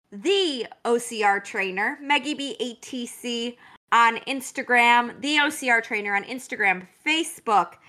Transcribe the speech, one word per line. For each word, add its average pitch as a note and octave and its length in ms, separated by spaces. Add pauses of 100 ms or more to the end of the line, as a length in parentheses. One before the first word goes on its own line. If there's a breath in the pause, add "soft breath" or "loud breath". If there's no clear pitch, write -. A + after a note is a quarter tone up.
(120)
the C#4 540 (180)
O A#3+ 140
C A#3 240
R G3+ 160
trainer, G3 640
Meggie C#4+ 320
B C4+ 240
A A#3+ 160
T A#3+ 320
C A#3+ 500 (360 soft breath)
on A3+ 240 (100)
Instagram, A#3+ 960
the D4 180
O D4 120
C C#4 200
R A3+ 100
trainer G#3 360
on G3+ 80
Instagram, G#3 640 (180)
Facebook, D4+ 680 (140 soft breath)